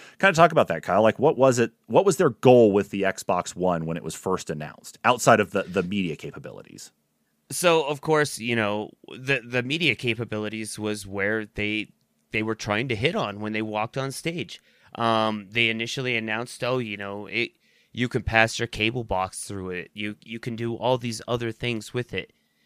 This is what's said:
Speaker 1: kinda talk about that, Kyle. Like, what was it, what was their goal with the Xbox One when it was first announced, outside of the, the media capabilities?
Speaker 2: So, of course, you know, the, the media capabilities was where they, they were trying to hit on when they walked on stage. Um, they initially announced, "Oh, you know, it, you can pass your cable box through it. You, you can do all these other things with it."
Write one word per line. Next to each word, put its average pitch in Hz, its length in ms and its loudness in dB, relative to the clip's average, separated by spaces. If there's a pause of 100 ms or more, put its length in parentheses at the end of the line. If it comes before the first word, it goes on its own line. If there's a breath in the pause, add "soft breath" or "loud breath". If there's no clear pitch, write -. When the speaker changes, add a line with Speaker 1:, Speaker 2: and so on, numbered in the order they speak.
(180 loud breath)
Speaker 1:
kinda 190 160 4
talk 160 180 6
about 131 160 4
that, 82 140 -4
Kyle. 95 200 2
Like, 110 160 4
what 143 180 4
was 127 220 4
it, 113 140 2 (140)
what 151 180 6
was 190 120 4
their 165 140 4
goal 120 420 8
with 98 180 2
the 98 120 -2
Xbox 95 540 -2
One 87 300 0
when 82 100 -4
it - 60 -10
was 85 120 -8
first - 360 -4
announced, 76 540 -12
outside 117 360 6
of 101 120 -2
the, 98 120 -2
the 92 180 -2
media 90 340 -4
capabilities? 50 760 -16 (580)
Speaker 2:
So, 165 340 2
of 143 160 -6
course, 151 380 0
you 117 180 -2
know, 104 360 -2 (160)
the, 127 380 -4
the 123 160 -2
media 139 320 0
capabilities 107 840 -6
was 104 280 -6
where 101 380 -2
they, 104 480 -6 (380)
they 110 120 -2
were 110 120 -2
trying 107 340 -2
to 117 80 -2
hit 135 180 0
on 104 260 -4
when 107 120 -6
they 107 80 -4
walked 107 380 -6
on 135 120 -4
stage. 160 520 -10 (320 soft breath)
Um, 110 560 0
they 113 180 2
initially 117 480 -4
announced, 113 480 -6
"Oh, 127 140 0
you 107 180 -6
know, 101 300 -10
it, 113 240 -4 (420)
you 123 160 -2
can 113 140 -4
pass 113 360 2
your 117 100 -4
cable 113 360 -4
box 92 400 -4
through 92 260 -8
it. 90 220 -8
You, 104 300 -8
you 113 160 -12
can 117 180 -8
do 117 180 -4
all 127 220 0
these 117 320 -6
other 117 240 -4
things 117 400 -6
with 123 220 -6
it." 92 180 -8 (340)